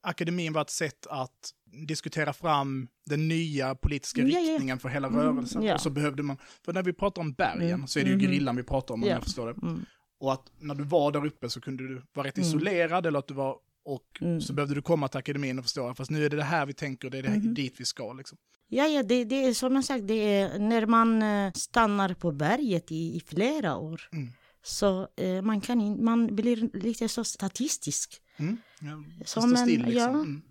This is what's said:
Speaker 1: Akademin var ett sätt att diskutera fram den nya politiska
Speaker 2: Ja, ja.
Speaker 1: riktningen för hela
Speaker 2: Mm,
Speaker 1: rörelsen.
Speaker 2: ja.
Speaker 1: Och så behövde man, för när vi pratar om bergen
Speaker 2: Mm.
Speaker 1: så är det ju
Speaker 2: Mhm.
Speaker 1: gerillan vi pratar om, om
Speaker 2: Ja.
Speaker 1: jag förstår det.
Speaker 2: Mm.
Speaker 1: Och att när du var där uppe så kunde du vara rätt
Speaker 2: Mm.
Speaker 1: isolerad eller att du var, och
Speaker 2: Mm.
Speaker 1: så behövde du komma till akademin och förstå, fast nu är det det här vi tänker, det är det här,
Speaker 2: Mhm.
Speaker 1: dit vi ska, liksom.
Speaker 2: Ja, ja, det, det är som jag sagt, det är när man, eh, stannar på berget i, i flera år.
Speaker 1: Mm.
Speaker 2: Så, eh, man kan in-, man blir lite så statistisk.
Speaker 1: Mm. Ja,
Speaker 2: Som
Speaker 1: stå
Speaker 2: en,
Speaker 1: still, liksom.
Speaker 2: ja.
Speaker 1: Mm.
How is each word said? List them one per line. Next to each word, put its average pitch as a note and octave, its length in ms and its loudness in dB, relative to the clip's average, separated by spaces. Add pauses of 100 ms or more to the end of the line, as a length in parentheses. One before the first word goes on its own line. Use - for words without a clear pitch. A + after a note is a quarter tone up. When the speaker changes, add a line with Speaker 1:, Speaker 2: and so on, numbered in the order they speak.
Speaker 1:
Akademin E3+ 500 -2
var D3+ 80 2
ett C#3+ 80 -4
sätt - 380 -6
att - 440 -8 (360)
diskutera D3+ 460 -2
fram C#3 540 0 (180)
den D3+ 220 0
nya D3 480 -2
politiska - 460 -2
Speaker 2:
Ja, C#4+ 180 4
ja. D#4+ 140 2
Speaker 1:
riktningen F#3+ 260 -2
för C3 100 -6
hela C#3+ 180 -2
Speaker 2:
Mm, A3 120 0
Speaker 1:
rörelsen. B3 440 0
Speaker 2:
ja. G#3+ 100 2
Speaker 1:
Och - 80 0
så E3 80 -2
behövde C#3+ 340 -2
man, C#3 140 -4 (280)
för E3+ 80 -4
när F#3+ 100 0
vi F3+ 100 0
pratar F#3+ 280 -2
om D3+ 120 -2
bergen E3+ 400 0
Speaker 2:
Mm. C#3+ 140 -4
Speaker 1:
så D3+ 120 0
är C#3 40 4
det - 60 4
ju C3 60 4
Speaker 2:
Mhm. C3+ 100 4
Speaker 1:
gerillan C3+ 300 2
vi B2 80 -4
pratar C3 300 -2
om, A2 100 -2
om - 60 2
Speaker 2:
Ja. F3+ 60 2
Speaker 1:
jag A#2 80 -4
förstår A#2 240 -4
det. A#2+ 200 -6
Speaker 2:
Mm. E3 180 -4 (340)
Speaker 1:
Och C3 140 0
att - 260 -8
när D3 160 -8
du C#3+ 80 -4
var D3 280 4
där D3 140 -2
uppe C#3 240 -6
så A#2 120 -8
kunde C3 260 -8
du C3 160 -10 (100)
vara C#3 140 -4
rätt - 100 -6
Speaker 2:
Mm. F3+ 120 2
Speaker 1:
isolerad E3+ 560 2
eller D3 140 2
att C3 80 -8
du C3+ 60 -10
var, C3+ 240 -4 (280)
och C3+ 200 -8 (160)
Speaker 2:
Mm. E3+ 200 0
Speaker 1:
så C#3+ 120 -6
behövde C#3+ 220 0
du C#3+ 60 -2
komma D3+ 260 2
till C#3 100 -6
akademin C#3 420 -4
och B2 60 -8
förstå, B2+ 300 -4
fast C3+ 160 -8
nu D3+ 140 2
är D3 40 4
det D3 80 -2
det D3 60 0
här D3 220 2
vi C#3 80 -8
tänker, C3+ 360 -8
det C3 80 -8
är C3 60 -6
det C3+ 60 -2
här, G#3+ 80 2
Speaker 2:
Mhm. - 160 2
Speaker 1:
dit C3 260 -2
vi B2 60 -8
ska, A#2+ 280 -6
liksom. C3+ 240 -18 (300)
Speaker 2:
Ja, A#3 200 2
ja, G#3+ 160 2
det, A#3+ 220 4
det A3+ 100 0 (100)
är B3 80 4
som B3+ 220 2
jag C4+ 100 4
sagt, A#3+ 220 0
det G#3+ 60 2 (200)
är G3 260 2
när A3 260 4
man, A3+ 360 6
eh, G3+ 320 2
stannar G3+ 600 2
på F3 180 -2
berget F3 600 0
i, E3 240 -4
i E3 120 -4
flera G#3 500 0
år. D#3 240 -8 (100)
Speaker 1:
Mm. C#3+ 160 -6 (360)
Speaker 2:
Så, F#3+ 440 0 (100)
eh, F#3 240 0
man G#3 200 0
kan A#3+ 200 0
in-, G#3 240 0
man A3+ 300 4
blir A3 420 0
lite A3 320 -2
så A#3 140 -4
statistisk. - 1000 -4 (160)
Speaker 1:
Mm. F#3 200 -4 (220)
Ja, D3+ 240 -12 (220)
Speaker 2:
Som - 160 -2
Speaker 1:
stå A#3+ 80 6
Speaker 2:
en, B3 80 8
Speaker 1:
still, A#3+ 280 4
liksom. A#3 120 2
Speaker 2:
ja. A#3+ 120 4
Speaker 1:
Mm. D4 420 -2